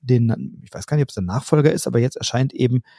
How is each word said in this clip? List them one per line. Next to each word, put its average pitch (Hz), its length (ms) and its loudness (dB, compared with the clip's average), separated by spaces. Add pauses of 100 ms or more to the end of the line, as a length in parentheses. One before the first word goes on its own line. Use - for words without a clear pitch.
den, 120 640 0
ich - 100 -20
weiß - 140 -12
gar 151 100 -2
nicht, 147 60 2
ob 131 60 -6
es - 60 -14
der 98 80 -4
Nachfolger 139 480 2
ist, - 160 -4
aber 120 120 0
jetzt 123 180 0
erscheint 131 360 -2
eben, 123 280 2 (180)